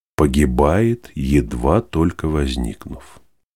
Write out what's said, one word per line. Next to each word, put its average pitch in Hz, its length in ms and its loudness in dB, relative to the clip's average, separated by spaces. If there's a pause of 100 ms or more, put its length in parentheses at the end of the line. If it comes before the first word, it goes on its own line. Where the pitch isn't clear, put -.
(160)
погибает, 73 1000 2
едва 67 680 0
только 82 460 -2
возникнув. 65 960 -6 (360)